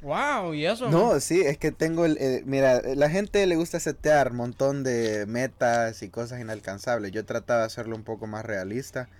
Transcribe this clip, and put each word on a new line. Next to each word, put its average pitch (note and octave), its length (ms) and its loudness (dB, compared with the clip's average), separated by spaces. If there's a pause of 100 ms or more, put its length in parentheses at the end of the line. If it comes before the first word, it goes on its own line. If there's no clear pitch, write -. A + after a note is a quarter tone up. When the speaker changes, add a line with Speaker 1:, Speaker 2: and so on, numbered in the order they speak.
Speaker 1:
Wow, F#3+ 500 -2
¿y D3+ 140 -2
eso? A#3 240 0
Speaker 2:
No, F3 280 6
sí, E3+ 220 2
es C#3+ 160 2
que D#3 140 0
tengo E3 340 0
el, D#3 140 2
eh, B2+ 260 0
mira, C3+ 380 4
la C#3 260 2
gente G3+ 380 0
le F3 80 4
gusta E3 240 -2
setear D3 540 2
montón C3 500 -2
de A2+ 420 0
metas A#2 800 0
y G2 60 -12
cosas A#2+ 300 -8
inalcanzables. G#2+ 720 -6
Yo G#2+ 100 -4
he - 20 -4
tratado A#2 380 0
de A2 40 2
hacerlo A2+ 300 -8
un A2 80 -10
poco A2+ 240 -8
más G#2+ 180 -8
realista. A2+ 640 -6 (100)